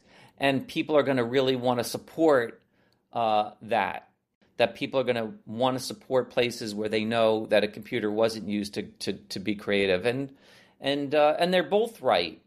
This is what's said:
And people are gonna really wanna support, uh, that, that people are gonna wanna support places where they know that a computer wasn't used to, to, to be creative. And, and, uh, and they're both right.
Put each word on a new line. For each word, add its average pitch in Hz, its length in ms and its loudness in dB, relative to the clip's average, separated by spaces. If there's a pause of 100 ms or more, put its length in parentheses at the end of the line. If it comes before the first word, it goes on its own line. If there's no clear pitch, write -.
(360)
And 135 300 0
people - 300 -2
are 139 80 4
gonna 131 180 0
really 131 320 2
wanna 120 300 0
support, 127 760 0 (520)
uh, 107 400 0 (100)
that, 104 460 -2 (480)
that - 180 2
people 139 240 -4
are 127 60 0
gonna 113 300 -2 (120)
wanna 127 320 -2
support 123 520 -2
places 120 440 -2
where 107 140 -4
they 110 160 0
know 110 420 2
that 104 160 4
a 104 60 0
computer 107 420 -4
wasn't 110 380 0
used 104 260 -4
to, 110 80 -6
to, - 300 -8
to - 260 -12
be 101 160 -4
creative. 98 500 0
And, 135 300 -4 (460)
and, 143 340 -4
uh, 151 240 4
and 180 160 0
they're 180 80 4
both 208 400 -2
right. 90 440 0